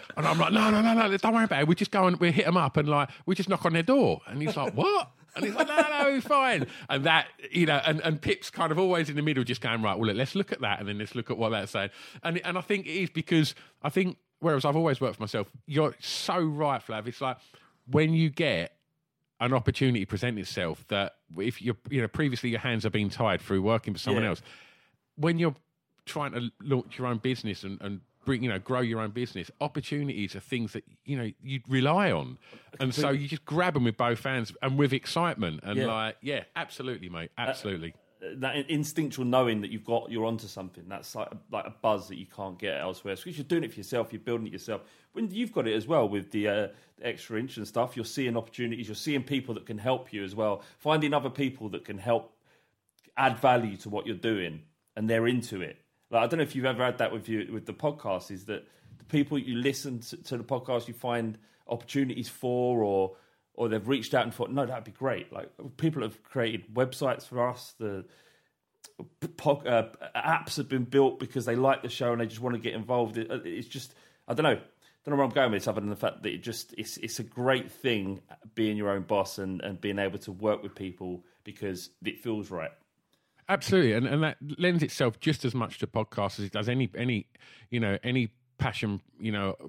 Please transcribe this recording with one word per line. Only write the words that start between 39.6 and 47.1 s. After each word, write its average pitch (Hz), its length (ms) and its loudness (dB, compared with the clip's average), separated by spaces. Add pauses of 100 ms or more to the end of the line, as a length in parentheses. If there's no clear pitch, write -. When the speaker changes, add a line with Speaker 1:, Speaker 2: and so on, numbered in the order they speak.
Speaker 2:
that 101 100 -6
you've 107 140 -8
got, 117 260 -2
you're 113 160 0
onto 110 220 -4
something. 92 400 -12
That's - 260 -12
like, 107 140 -6 (240)
like 107 120 -4
a 113 160 -12
buzz 104 280 2
that 98 80 -10
you 92 100 -12
can't 95 320 -10
get 90 220 -4
elsewhere. 95 340 -6
So - 80 -10
'cause 170 160 -10
you're 139 60 -8
doing 165 180 2
it 113 100 -6
for - 60 -14
yourself, 110 340 -2
you're 110 60 -10
building 117 300 -4
it - 40 -10
yourself. 98 300 -8 (300)
When 220 180 -2
you've 220 220 -4
got 127 160 0
it 107 60 2
as 107 120 -2
well 135 220 4
with 98 240 -4
the, 104 160 0
uh, 104 200 0 (320)
extra 113 380 -6